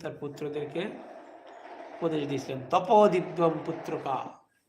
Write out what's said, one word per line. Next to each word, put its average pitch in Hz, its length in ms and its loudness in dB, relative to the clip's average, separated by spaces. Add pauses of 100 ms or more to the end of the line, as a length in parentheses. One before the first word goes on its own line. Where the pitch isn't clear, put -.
তার 156 180 -6
পুত্রদেরকে 147 680 -6 (1040)
উপদেশ 156 340 0
দিয়েছিলেন, 135 320 -4 (100)
"তপোদিব্যম 180 840 6 (140)
পুত্রকা", 139 720 -6 (300)